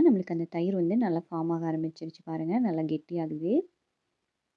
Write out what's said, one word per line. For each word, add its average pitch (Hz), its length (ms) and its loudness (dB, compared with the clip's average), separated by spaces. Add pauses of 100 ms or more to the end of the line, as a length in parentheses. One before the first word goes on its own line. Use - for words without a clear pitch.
நம்மளுக்கு 202 340 4
அந்த 165 140 -4
தயிர் 180 300 0
வந்து 170 180 2
நல்லா 175 260 2
ஃபார்ம் 165 300 -4
ஆக 165 140 -2
ஆரம்பிச்சிருச்சு 160 560 -6
பாருங்க. 160 360 -4
நல்லா 170 260 0
கெட்டியாகுது. 160 680 -4 (1040)